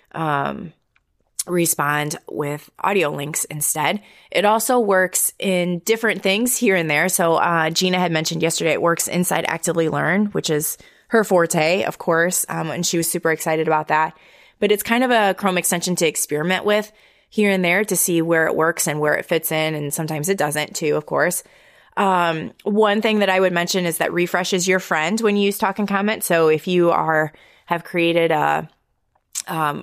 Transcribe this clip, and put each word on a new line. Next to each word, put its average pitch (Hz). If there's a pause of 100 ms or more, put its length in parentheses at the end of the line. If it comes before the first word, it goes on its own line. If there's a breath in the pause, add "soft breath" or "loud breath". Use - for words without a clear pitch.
(120)
um, 147 (760)
respond 147 (120)
with 147 (120)
audio 175
links 147
instead. 151 (300 loud breath)
It 180
also 226
works 190
in 180
different 220
things 214
here 190
and 165
there. 156
So, 170
uh, 165
Gina 180
had 175
mentioned 160
yesterday, 165
it -
works 165
inside 175
Actively 165
Learn, 151
which 165
is 147 (320 soft breath)
her 220
forte, 170
of -
course, 170
um, 165
and 165
she -
was 165
super 170
excited 160
about 156
that. 156 (460 soft breath)
But 202
it's 208
kind 240
of 247
a 208
Chrome 185
extension 175
to 170
experiment 151
with 208 (380 soft breath)
here 208
and 190
there 180
to 190
see 170
where 165
it -
works 165
and 151
where 151
it -
fits 165
in, 156
and 147
sometimes 156
it 196
doesn't 151
too, 151
of 151
course. 151 (540 soft breath)
Um, 175 (120)
one 208
thing 214
that 190
I 185
would 185
mention 175
is 165
that 165
refresh 175
is 180
your 185
friend 175
when 208
you 202
use 202
Talk 190
and 202
Comment. 202
So 165
if 156
you 175
are, 156 (340 soft breath)
have 170
created 170
a, 151 (800)
um, 151